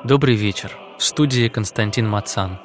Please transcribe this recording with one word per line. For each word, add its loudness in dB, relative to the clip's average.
Добрый 4
вечер. -2
В -4
студии 2
Константин -2
Мацан. -4